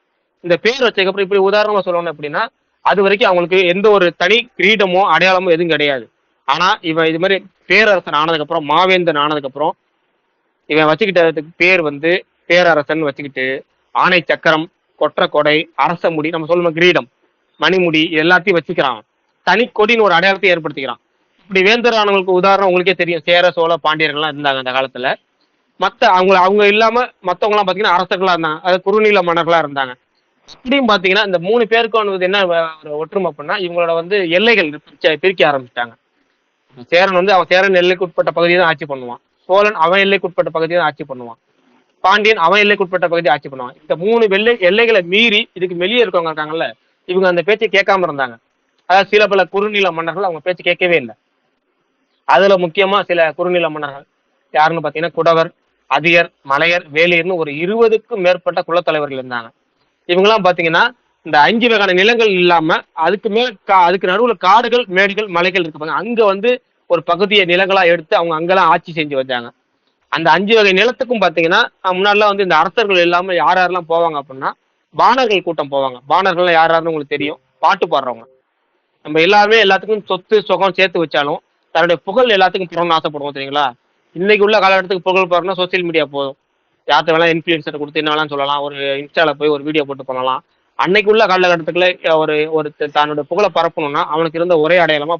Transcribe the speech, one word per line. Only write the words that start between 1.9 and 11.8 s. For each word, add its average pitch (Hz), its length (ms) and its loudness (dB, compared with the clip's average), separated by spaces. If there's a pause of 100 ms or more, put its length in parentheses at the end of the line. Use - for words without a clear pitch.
அப்படின்னா, 151 300 -8 (420)
அது 175 160 2
வரைக்கும் 202 280 2
அவங்களுக்கு 175 380 2
எந்த 196 220 2
ஒரு 196 180 4 (100)
தனி 185 200 2 (200)
கிரீடமோ 190 440 2 (100)
அடையாளமோ 180 440 2
எதுவும் 165 180 -2
கிடையாது. 143 320 -2 (420)
ஆனா 160 200 0 (140)
இவன் 160 300 -2
இது 165 80 -4
மாதிரி 190 180 0 (280)
பேரரசன் 180 560 2
ஆனதுக்கு 160 240 -2
அப்புறம், 160 240 -4
மாவேந்தன் 170 540 2
ஆனதுக்கு 147 280 -2
அப்புறம் 151 220 -4 (960)
இவன் 151 200 2
வச்சுக்கிட்டதுக்கு 165 680 0
பேர் 180 240 2